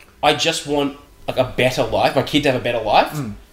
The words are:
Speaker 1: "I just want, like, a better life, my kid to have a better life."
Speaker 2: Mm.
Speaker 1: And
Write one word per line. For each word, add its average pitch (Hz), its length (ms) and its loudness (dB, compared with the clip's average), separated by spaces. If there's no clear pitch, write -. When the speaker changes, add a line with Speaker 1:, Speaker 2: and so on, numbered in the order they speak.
Speaker 1:
"I 151 120 4
just 156 340 -4
want, 143 300 -2
like, 151 120 -6
a 127 80 4
better 127 380 0
life, 113 340 0
my 131 40 2
kid 143 220 0
to 143 80 2
have 123 80 0
a 104 40 -6
better 120 180 -2
life." 135 320 2
Speaker 2:
Mm. 156 60 -8
Speaker 1:
And 107 160 -8